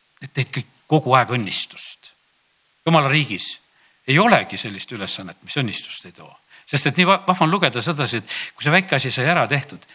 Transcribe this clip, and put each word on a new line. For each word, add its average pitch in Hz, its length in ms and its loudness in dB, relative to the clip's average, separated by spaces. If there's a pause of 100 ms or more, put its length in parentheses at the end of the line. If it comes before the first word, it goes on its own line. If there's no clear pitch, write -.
(220)
et 139 120 -18
teed - 200 -4
kõik - 240 -10 (140)
kogu 135 260 4
aeg 113 200 2
õnnistust. - 760 -8 (760)
Jumala 156 260 4
riigis 117 420 -2 (540)
ei 135 120 4
olegi 160 380 4
sellist 101 340 -10
ülesannet, 95 540 -10
mis - 160 -10
õnnistust - 480 -8
ei 85 60 -20
too. 76 160 -20 (340)
Sest - 240 -2
et - 100 -2
nii 180 80 4
va-, 190 200 4
vahva 180 180 2
on 160 80 2
lugeda 147 300 0
sedasi, 131 380 -2
et - 120 -14 (220)
kui - 100 -12
see 147 80 4
väike 185 240 2
asi 131 160 -4
sai 135 160 0
ära 165 200 2
tehtud, - 460 -6